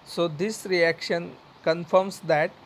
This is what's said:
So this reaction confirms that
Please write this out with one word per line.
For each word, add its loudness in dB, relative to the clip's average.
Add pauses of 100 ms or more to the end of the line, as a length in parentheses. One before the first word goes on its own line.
So -2
this -6
reaction 0 (300)
confirms 0
that 2 (160)